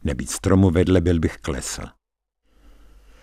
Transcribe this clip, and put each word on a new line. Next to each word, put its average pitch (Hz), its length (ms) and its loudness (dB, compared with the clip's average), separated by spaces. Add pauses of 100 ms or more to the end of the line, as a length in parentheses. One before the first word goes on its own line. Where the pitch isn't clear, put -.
Nebýt 65 260 -6
stromu 95 400 4
vedle, 90 300 2
byl 85 200 0
bych - 160 -4
klesl. - 460 -10 (1400)